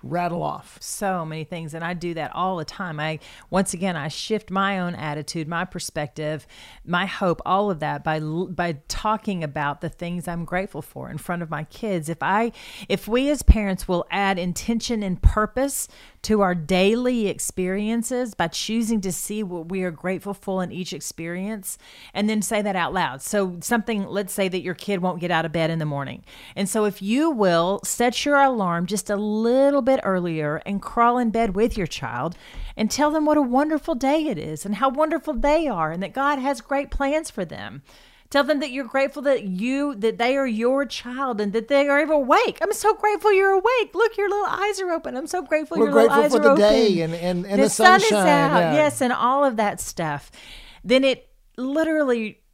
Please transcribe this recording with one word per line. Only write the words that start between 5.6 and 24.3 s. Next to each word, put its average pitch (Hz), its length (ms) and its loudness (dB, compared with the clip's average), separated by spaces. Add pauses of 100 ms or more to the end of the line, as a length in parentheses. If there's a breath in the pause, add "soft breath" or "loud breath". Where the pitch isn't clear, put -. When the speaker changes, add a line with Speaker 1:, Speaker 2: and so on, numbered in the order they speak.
Speaker 2:
perspective, 156 840 -8 (400 loud breath)
my 175 200 -2
hope, 180 400 -2
all 196 260 2
of 165 80 -4
that 147 240 -4
by 156 160 0
l-, 156 280 -4
by 170 320 -4 (100)
talking 214 520 -2
about 143 380 -4
the 170 80 -6
things 175 400 -8
I'm 170 160 -6
grateful 180 380 -6
for 131 280 -14
in 151 80 -10
front 175 260 -6
of 160 60 -10
my 156 140 -6
kids. 175 460 -6
If 165 120 -6
I, 208 300 0 (380 loud breath)
if - 180 -2
we 254 220 2
as 294 120 0
parents 202 460 4
will 175 240 -2
add 196 260 0
intention 214 640 -4
and 185 200 -4
purpose 254 640 2 (360 soft breath)
to 214 180 2
our 185 140 4
daily 202 720 2 (320)
experiences 220 720 -2
by 170 140 -2
choosing 220 540 -2
to 185 100 -4
see 214 320 -6
what 175 260 -8
we 190 140 -2
are 180 80 -2
grateful 185 420 -6
for 190 300 -4
in 175 80 -6
each 180 220 -8
experience 185 840 -8 (360 loud breath)
and 208 160 0
then 214 120 0
say 208 200 -2
that 202 140 -2
out 170 180 -2
loud. 143 280 -2
So 190 400 -2
something, 214 460 -2
let's 190 260 -6